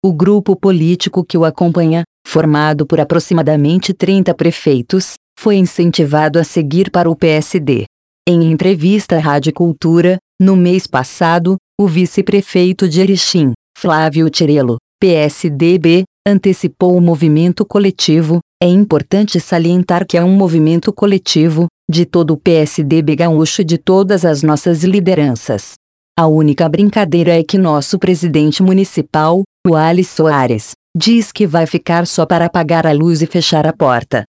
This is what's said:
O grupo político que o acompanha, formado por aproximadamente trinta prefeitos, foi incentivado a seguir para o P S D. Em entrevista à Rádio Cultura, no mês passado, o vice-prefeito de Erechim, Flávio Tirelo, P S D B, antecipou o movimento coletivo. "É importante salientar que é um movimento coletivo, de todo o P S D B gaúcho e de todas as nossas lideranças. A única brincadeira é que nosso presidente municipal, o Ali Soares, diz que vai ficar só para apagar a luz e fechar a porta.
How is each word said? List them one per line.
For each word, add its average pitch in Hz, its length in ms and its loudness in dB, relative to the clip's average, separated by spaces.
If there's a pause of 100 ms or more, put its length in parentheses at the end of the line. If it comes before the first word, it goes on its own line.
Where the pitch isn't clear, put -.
O 190 100 0
grupo 196 420 0
político 180 680 -2
que - 140 -4
o 165 80 2
acompanha, 165 580 0 (240)
formado 151 580 0
por 151 140 -2
aproximadamente 156 920 0
trinta 185 400 0
prefeitos, 160 800 -2 (240)
foi 208 180 0
incentivado 156 800 0
a 165 60 2
seguir 165 480 -2
para 151 180 0
o 165 60 -2
P 170 120 0
S 156 320 0
D. 131 260 -2 (420)
Em 165 240 2
entrevista 180 640 0
à 160 40 0
Rádio 147 340 -2
Cultura, 175 640 0 (220)
no 190 160 4
mês 180 300 2
passado, 170 720 -2 (220)
o 202 80 2
vice-prefeito 185 1000 0
de 165 140 0
Erechim, 175 520 0 (240)
Flávio 156 520 0
Tirelo, 143 480 0 (220)
P 190 140 2
S 151 360 -2
D 165 280 0
B, 170 260 2 (240)
antecipou 185 680 0
o 180 60 4
movimento 165 640 2
coletivo. 170 720 0 (220)
"É 175 60 2
importante 190 720 0
salientar 175 680 -2
que 175 120 -2
é 170 60 2
um 185 120 2
movimento 170 580 0
coletivo, 170 720 0 (220)
de 165 160 0
todo 165 260 0
o 151 60 0
P 175 140 0
S 156 320 0
D 151 180 0
B 151 140 0
gaúcho 160 460 0
e 180 40 0
de 165 120 -2
todas 190 460 0
as 156 200 0
nossas 156 400 0
lideranças. 165 880 -2 (440)
A 165 100 2
única 156 400 2
brincadeira 170 720 0
é 165 40 -2
que 190 140 -2
nosso 160 400 0
presidente 156 640 0
municipal, 185 800 0 (240)
o 175 80 2
Ali 165 300 2
Soares, 135 680 -2 (240)
diz 226 360 0
que 208 160 -2
vai 165 180 0
ficar 170 400 -2
só 170 200 -2
para 170 200 0
apagar 165 400 -2
a 160 60 2
luz 156 300 0
e 165 40 0
fechar 160 400 -2
a 160 60 0
porta. 123 540 -2 (100)